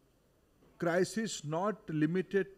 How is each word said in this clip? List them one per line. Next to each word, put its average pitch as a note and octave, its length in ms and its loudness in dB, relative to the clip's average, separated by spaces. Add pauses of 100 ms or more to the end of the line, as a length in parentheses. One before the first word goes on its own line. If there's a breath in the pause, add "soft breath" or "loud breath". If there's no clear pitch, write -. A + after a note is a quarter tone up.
(840)
crisis F3+ 600 0
not F3+ 280 0 (160)
limited F3 540 2 (140)